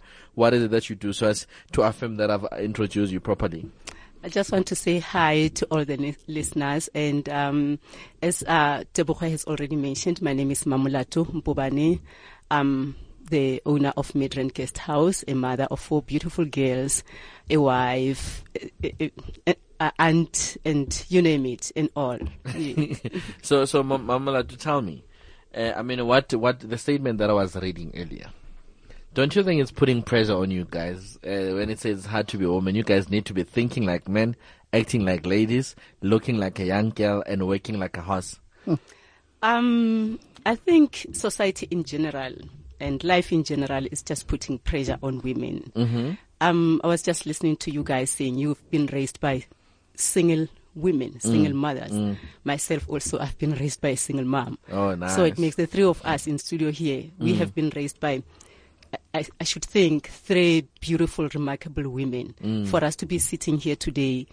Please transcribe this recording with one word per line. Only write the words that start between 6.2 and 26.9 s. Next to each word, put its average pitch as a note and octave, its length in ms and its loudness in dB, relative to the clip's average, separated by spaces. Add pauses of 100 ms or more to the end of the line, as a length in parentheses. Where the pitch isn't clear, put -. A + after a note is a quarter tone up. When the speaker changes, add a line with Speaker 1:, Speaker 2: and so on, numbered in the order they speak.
Speaker 2:
listeners. D3+ 680 -2
And, D3 360 0
um, C#3+ 500 0 (420)
as, F3 280 -2
uh, D3 340 4 (100)
Tebogo E3 380 0
has D#3 140 -4
already D3+ 320 -4
mentioned, C#3 440 -2
my D3+ 120 0
name C3+ 180 2
is C#3 140 -2
Mamolatu C3+ 680 0
Mpobane. D3 680 0 (500)
I'm C#3 460 2 (340)
the C3+ 340 2
owner C#3+ 320 4
of C#3+ 180 -4
Midrand C#3 400 -2
Guest - 240 -6
House, E3 500 2
a C#3+ 60 -2
mother B2+ 360 0
of C3+ 80 -6
four D3+ 240 -2
beautiful D#3+ 420 -2
girls, C3+ 600 0 (440)
a D#3+ 100 4
wife, C3 840 2 (400)
a, - 120 -4 (100)
a, D3+ 80 -6 (340)
a, F3 80 4 (240)
a D#3 200 0
aunt, D#3+ 640 2
and D3 440 -2
you F3+ 140 4
name D3+ 240 4
it, B2 300 -6
and D#3 180 0
all. B2+ 240 -2 (380)
Yeah. D3 380 -2 (240)
Speaker 1:
<laughs> - 240 -12
So, C#3 220 4
so, C#3 200 2
Ma-, C3+ 140 0
Mamolatu, B2+ 580 -2
tell D3 260 -2
me, D#2 220 -8 (520)
uh, A2+ 200 -2
I G#2+ 60 -6
mean, B2 240 -4
what, C3 280 4
what B2 260 2
the A#2 180 -6
statement C3+ 400 0